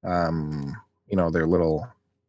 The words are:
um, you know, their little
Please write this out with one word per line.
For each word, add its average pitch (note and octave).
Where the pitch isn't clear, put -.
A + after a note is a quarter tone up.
um, D#2+
you G2+
know, E2+
their D#2+
little E2